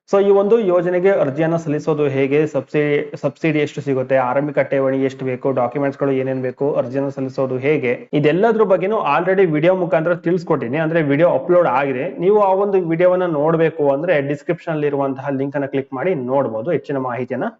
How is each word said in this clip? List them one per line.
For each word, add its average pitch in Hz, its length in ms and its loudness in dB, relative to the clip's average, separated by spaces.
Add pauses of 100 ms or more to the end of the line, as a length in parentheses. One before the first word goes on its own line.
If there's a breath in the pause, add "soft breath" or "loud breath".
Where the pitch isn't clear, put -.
(120)
So 196 140 4
ಈ 202 40 6
ಒಂದು 202 280 4
ಯೋಜನೆಗೆ 180 520 2
ಅರ್ಜಿಯನ್ನ 160 460 0
ಸಲ್ಲಿಸೋದು 147 520 -2
ಹೇಗೆ, 139 380 2
ಸಬ್ಸಿಡಿ, 147 680 -2
ಸಬ್ಸಿಡಿ 151 420 -2
ಎಷ್ಟು 147 220 -4
ಸಿಗುತ್ತೆ, 131 360 0
ಆರಂಭಿಕ 139 420 0
ಠೇವಣಿ 135 460 0
ಎಷ್ಟು 131 200 -4
ಬೇಕು, 131 280 -2
ಡಾಕ್ಯುಮೆಂಟ್ಸ್‌ಗಳು 139 600 -2
ಏನೇನ್ 131 300 -2
ಬೇಕು, 139 300 -2
ಅರ್ಜಿಯನ್ನ 139 360 -2
ಸಲ್ಲಿಸೋದು 131 480 -4
ಹೇಗೆ, 127 560 -2
ಇದೆಲ್ಲದ್ರ 180 500 2
ಬಗ್ಗೆನೂ 190 340 2
already 175 560 2
ವಿಡಿಯೋ 170 240 2
ಮುಖಾಂತರ 170 380 0
ತಿಳಿಸ್ಕೊಟ್ಟಿನಿ. 165 640 -2
ಅಂದ್ರೆ 160 240 0
ವಿಡಿಯೋ 147 260 2
ಅಪ್ಲೋಡ್ 165 400 2
ಆಗಿದೆ, 135 500 -2
ನೀವು 202 220 4
ಆ 190 120 4
ಒಂದು 190 360 0
ವಿಡಿಯೋವನ್ನ 180 380 2
ನೋಡ್ಬೇಕು 156 680 2
ಅಂದ್ರೆ 151 300 0
ಡಿಸ್ಕ್ರಿಪ್ಷನ್ 156 500 -4
ಅಲ್ಲಿ 147 140 -2
ಇರುವಂತಹ 139 440 -2
ಲಿಂಕ್ 139 260 -4
ಅನ್ನ 139 100 -2
ಕ್ಲಿಕ್ 135 260 -6
ಮಾಡಿ 170 220 -2
ನೋಡ್ಬೋದು, 127 560 -2
ಹೆಚ್ಚಿನ 143 260 -4
ಮಾಹಿತಿಯನ್ನ 127 480 -4 (160)